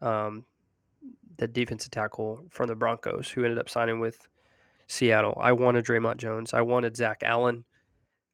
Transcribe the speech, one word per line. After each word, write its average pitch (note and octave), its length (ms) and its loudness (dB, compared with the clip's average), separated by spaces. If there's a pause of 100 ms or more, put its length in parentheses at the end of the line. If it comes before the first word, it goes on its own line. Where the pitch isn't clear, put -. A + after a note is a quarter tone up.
um, G#2+ 420 -2 (920)
the A#2+ 100 -4
defensive A#2+ 460 -4
tackle A2 580 -6
from - 160 -2
the A#2 80 -4
Broncos, A2+ 560 -2
who B2 140 -2
ended A#2 160 0
up - 80 -6
signing A2+ 320 -2
with A2+ 260 -6 (640)
Seattle. G#2+ 520 4
I B2 120 6
wanted A#2+ 320 4
Draymond A2+ 320 0
Jones. A2+ 360 -6
I A#2+ 100 4
wanted A#2 340 0
Zach A2 260 -2
Allen, A#2+ 420 2 (680)